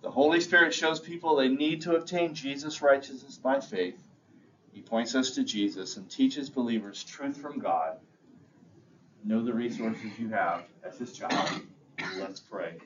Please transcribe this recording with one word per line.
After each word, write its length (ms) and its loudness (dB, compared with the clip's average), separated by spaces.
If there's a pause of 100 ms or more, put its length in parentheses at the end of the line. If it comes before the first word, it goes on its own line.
The 80 -6
Holy 320 6
Spirit 320 6
shows 260 0
people 360 0
they 140 6
need 320 2
to 140 2
obtain 380 0
Jesus' 480 -6
righteousness 560 2
by 220 2
faith. 420 -4 (720)
He 100 -18
points 320 -2
us 220 0
to 80 0
Jesus 540 -2
and 120 -16
teaches 400 0
believers 540 -4
truth 340 -8
from 220 -10
God. 400 -2 (1200)
Know 200 0
the 100 0
resources 640 -4
you 120 -6
have 340 0 (200)
as 140 -14
His 160 -10
child. 480 -2 (560)
Let's 220 -8
pray. 340 -8 (120)